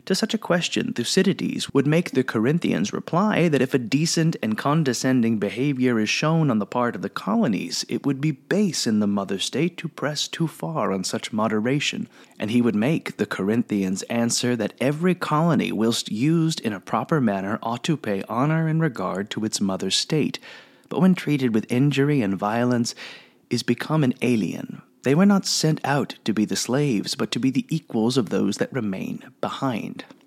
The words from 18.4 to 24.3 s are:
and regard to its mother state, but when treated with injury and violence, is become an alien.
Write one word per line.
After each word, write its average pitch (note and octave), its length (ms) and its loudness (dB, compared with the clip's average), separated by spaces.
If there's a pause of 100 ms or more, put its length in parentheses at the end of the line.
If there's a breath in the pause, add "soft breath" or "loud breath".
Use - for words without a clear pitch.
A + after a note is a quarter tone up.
and D#3+ 140 0
regard G2+ 520 -2
to G#2+ 120 -4
its A2 160 -2
mother F#2+ 320 -2
state, - 480 0 (480 loud breath)
but - 140 -2
when F#3 140 6
treated C3 380 0
with G#2+ 160 0
injury C#3 520 2
and G2 160 0
violence, A#2 580 0 (540 loud breath)
is A#2+ 120 -2
become D3 440 0
an - 160 2
alien. A2 600 -2 (220)